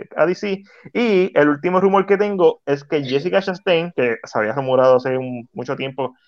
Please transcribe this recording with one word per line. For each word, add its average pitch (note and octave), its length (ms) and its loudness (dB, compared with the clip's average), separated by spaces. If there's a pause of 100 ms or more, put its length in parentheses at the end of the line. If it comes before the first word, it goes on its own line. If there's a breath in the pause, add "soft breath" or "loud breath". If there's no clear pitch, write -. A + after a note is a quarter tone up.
(160)
a D3+ 120 2
D F3+ 80 -2
C. G3 260 -6 (320 loud breath)
Y G3 440 0
el D3 120 6
último E3+ 320 0
rumor G3 240 2
que G3+ 100 2
tengo F#3+ 500 2
es C#3+ 180 -2
que D3 200 -2
Jessica D3 380 -2
Chastain, F3 540 -2
que B2 280 0
se - 160 -8
había G#2+ 140 0
rumorado C3 440 4
hace C3 200 -2
un, B2+ 360 -10
mucho B2+ 220 -8
tiempo C3 400 -8 (120)